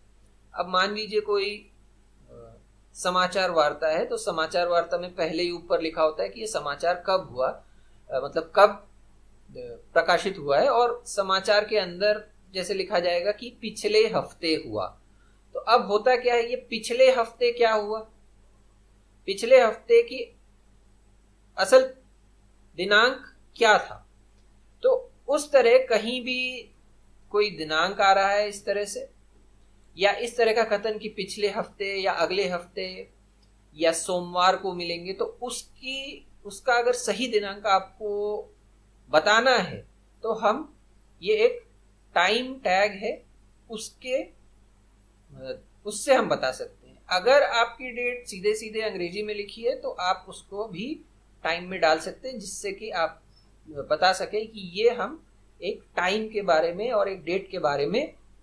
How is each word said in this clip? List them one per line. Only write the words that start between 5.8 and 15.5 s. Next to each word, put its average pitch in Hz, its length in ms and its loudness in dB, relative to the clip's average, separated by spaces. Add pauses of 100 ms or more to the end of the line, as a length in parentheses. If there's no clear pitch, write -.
लिखा 160 220 -2
होता 156 200 0
है 196 60 -4
कि 226 120 -14
ये 214 60 -8
समाचार 165 600 -4
कब 185 220 -2
हुआ, 127 180 -2 (640)
अ, 135 120 -2
मतलब 160 320 -6
कब, 208 140 8
अ, - 840 -16 (400)
प्रकाशित 180 440 2
हुआ 143 220 2
है, 240 100 4
और 240 360 2
समाचार 202 600 2
के 214 120 -2
अंदर 196 500 0 (260)
जैसे 185 200 -6
लिखा 180 260 -2
जाएगा 175 320 0
कि - 300 -12
पिछले 214 460 2
हफ्ते 160 600 -2
हुआ। 104 320 -6 (540)